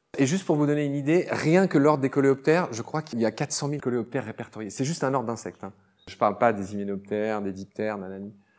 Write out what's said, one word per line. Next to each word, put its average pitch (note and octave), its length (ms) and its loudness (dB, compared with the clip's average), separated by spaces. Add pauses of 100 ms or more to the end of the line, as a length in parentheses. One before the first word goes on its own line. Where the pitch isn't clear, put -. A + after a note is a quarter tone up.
(200)
Et C#3 80 4
juste F#3 180 0
pour D#3+ 100 2
vous D3 120 2
donner D3 180 0
une C#3 80 -2
idée, D3 380 2
rien D#3+ 340 4
que E3 140 4
l'ordre C#3+ 240 6
des C3+ 80 2
coléoptères, C#3 600 4
je A2+ 120 -6
crois D#3 180 -6
qu'il A#2+ 180 -6
y A2+ 60 2
a G#2+ 60 2
quatre C#3+ 200 -4
cent - 160 -2
mille C#3+ 140 -4
coléoptères A#2+ 420 -2
répertoriés. A2 460 -10
C'est B2+ 160 -4
juste D#3+ 180 -4
un C3 120 0
ordre A#2+ 100 -2
d'insectes, A2+ 380 -8
hein. G2 100 -12 (340)
Je - 80 -16
parle G#2 220 2
pas A#2+ 160 4
des G2 200 -6
hyménoptères, G2+ 680 -4
des G2 100 -4
diptères, G#2 460 -6
nanani. G2 340 -12 (280)